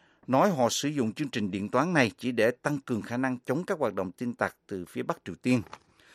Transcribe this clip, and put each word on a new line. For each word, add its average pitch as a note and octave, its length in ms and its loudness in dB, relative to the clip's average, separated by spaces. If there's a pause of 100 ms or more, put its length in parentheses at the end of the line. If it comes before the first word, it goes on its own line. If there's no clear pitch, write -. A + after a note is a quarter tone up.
(280)
nói C#3+ 220 4
họ C3 200 4
sử C#3 200 -2
dụng B2 240 0
chương D3 140 -4
trình G#2 240 -4
điện G2+ 180 -2
toán D#3 240 2
này C3 240 4
chỉ B2 140 -4
để A#2 200 4
tăng D3 280 -2
cường A#2 220 -4
khả A#2+ 160 -6
năng B2+ 280 -2
chống E3+ 180 -2
các F#3 160 -4
hoạt A#2 140 0
động F#2+ 180 -4
tin A#2+ 220 -6
tặc G2+ 220 -2 (120)
từ F#2 180 -8
phía B2 180 -8
Bắc - 220 -4
Triều F2+ 100 -8
Tiên. B2 260 2 (540)